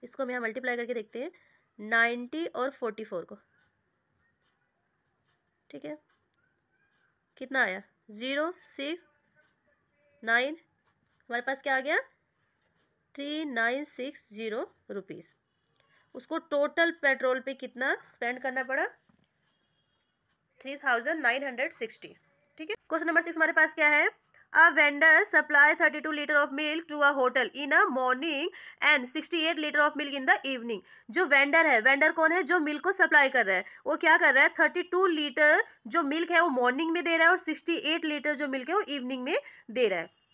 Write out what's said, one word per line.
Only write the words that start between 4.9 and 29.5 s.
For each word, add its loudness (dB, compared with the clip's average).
ठीक -16
है, -12
कितना -2
आया, -6
ज़ीरो -4
सिक्स -12
नाइन। 0
हमारे -8
पास -6
क्या 0
आ 2
गया, 0
थ्री -8
नाइन -4
सिक्स -14
ज़ीरो -8
रुपीज। -14
उसको -10
टोटल 0
पेट्रोल -2
पे -8
कितना -6
स्पेंड -10
करना -6
पड़ा, -4
थ्री -12
थाउजेंड -2
नाइन -2
हंड्रेड -6
सिक्सटी। -14
ठीक -16
है, -6
क्वेश्चन -2
नंबर 2
सिक्स -8
हमारे 2
पास 2
क्या 2
है, 2
"A 10
vendor 4
supply 4
thirty-two 0
liter -2
of -8
milk -4
to -4
a 4
hotel 0
in -4
a 2
morning -2
and 2
sixty-eight -2